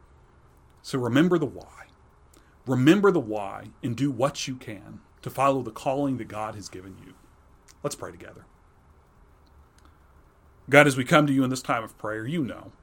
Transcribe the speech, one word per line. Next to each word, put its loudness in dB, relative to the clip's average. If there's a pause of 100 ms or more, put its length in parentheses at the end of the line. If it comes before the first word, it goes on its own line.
(800)
So -6
remember 4
the 0
why. -10 (800)
Remember 4
the 2
why -6 (180)
and -4
do -2
what -2
you -8
can -16 (220)
to -10
follow 2
the -8
calling -2
that -10
God -8
has -14
given -16 (100)
you. -20 (680)
Let's -6
pray -12
together. -20 (2250)
God, 8
as 2
we 0
come 6
to 2
you 4
in 0
this -6
time -2
of -14
prayer, -6
you -4
know. -10 (100)